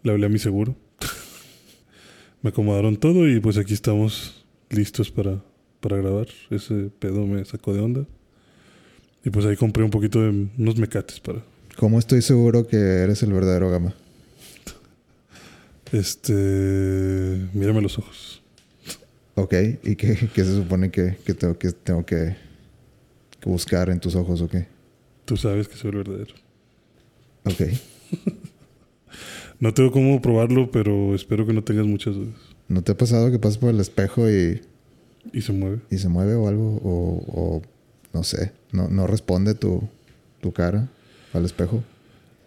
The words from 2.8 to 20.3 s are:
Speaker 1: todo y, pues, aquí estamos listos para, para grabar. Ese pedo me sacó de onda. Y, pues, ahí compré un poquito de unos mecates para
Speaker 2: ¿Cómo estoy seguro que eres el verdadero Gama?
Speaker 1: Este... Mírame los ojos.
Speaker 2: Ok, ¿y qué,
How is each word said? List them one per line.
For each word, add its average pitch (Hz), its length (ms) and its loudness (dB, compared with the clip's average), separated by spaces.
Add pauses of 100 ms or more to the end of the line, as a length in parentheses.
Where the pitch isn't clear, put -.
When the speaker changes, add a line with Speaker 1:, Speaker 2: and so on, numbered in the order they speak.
Speaker 1:
todo 165 320 4
y, 117 140 4
pues, 104 160 2
aquí 101 160 0
estamos 107 720 -2 (240)
listos 104 420 -2
para, 98 320 -4 (380)
para 101 160 -2
grabar. 98 300 -2 (220)
Ese 101 400 -4 (100)
pedo 101 280 -2
me 101 160 -4
sacó - 300 -6
de 101 80 -2
onda. 123 240 -2 (1200)
Y, 131 40 0
pues, 101 160 0
ahí 101 120 2
compré 110 260 0
un 107 60 0
poquito 107 320 0
de 110 80 2 (280)
unos 113 200 0
mecates 104 420 -4
para - 240 -10 (320)
Speaker 2:
¿Cómo 113 240 4
estoy 120 220 4
seguro 120 440 4
que 110 120 0
eres 95 460 2
el 104 100 2
verdadero 92 360 2
Gama? 90 240 0 (2000)
Speaker 1:
Este... - 400 -2 (1200)
Mírame 104 300 2
los 104 180 -4
ojos. - 420 -18 (960)
Speaker 2:
Ok, 95 180 0 (300)
¿y 101 140 -2
qué, 107 360 0